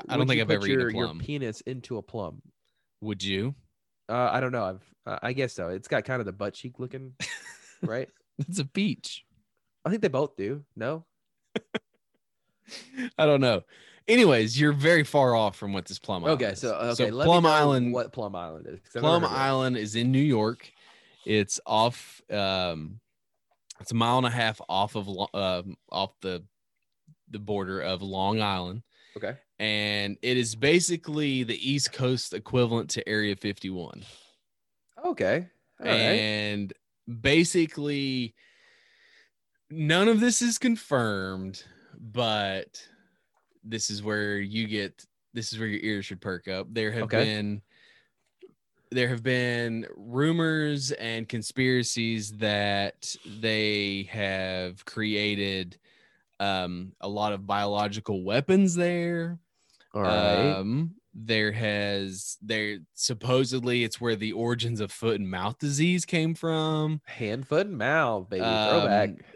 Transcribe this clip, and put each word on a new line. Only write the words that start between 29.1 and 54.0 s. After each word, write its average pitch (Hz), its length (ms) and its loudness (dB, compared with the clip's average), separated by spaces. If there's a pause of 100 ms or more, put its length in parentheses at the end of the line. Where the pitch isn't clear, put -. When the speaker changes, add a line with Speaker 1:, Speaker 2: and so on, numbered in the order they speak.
Speaker 2:
Okay. 107 180 -8 (240)
Speaker 1:
And 104 640 -2
it 127 160 0
is 113 180 0
basically 151 880 2
the 113 260 -4
East 139 220 0
Coast 127 420 -2
equivalent 117 580 0
to - 180 -4
Area 104 260 2
fifty-one. 95 680 -6 (1000)
Speaker 2:
Okay. 175 440 0 (340)
All - 40 -8
right. 117 120 2
Speaker 1:
And 107 760 0 (500)
basically, 143 1120 2 (1300)
none 160 380 4
of 226 140 6
this 240 200 4
is 240 160 2
confirmed, 98 1080 0 (360)
but 107 880 -4 (760)
this 110 260 -4
is 101 140 -8
where 104 340 -2
you 104 300 -4
get, 104 380 -6 (280)
this 113 180 -8
is 110 80 -8
where 113 80 -4
your 104 140 -4
ears 101 240 -4
should 90 160 -12
perk 92 260 -8
up. 95 240 -6
There 110 200 -2
have 113 120 -4
Speaker 2:
Okay. 113 220 2
Speaker 1:
been, 104 360 -4 (1300)
there 123 180 2
have 117 140 -4
been 120 720 0
rumors 147 960 0
and 113 360 -4
conspiracies 113 1120 0
that 101 760 0 (120)
they 104 840 0